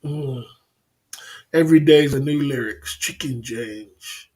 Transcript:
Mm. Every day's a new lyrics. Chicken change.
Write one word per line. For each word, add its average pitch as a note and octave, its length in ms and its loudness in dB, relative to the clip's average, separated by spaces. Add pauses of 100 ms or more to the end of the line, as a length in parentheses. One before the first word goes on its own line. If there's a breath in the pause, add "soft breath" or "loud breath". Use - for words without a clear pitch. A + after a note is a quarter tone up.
Mm. C#3 440 -8 (1080 loud breath)
Every D#3+ 260 6
day's D3 340 6
a C#3 60 -2
new D3 240 -2
lyrics. B2+ 540 -6
Chicken C#3 440 -8
change. G#2+ 960 -14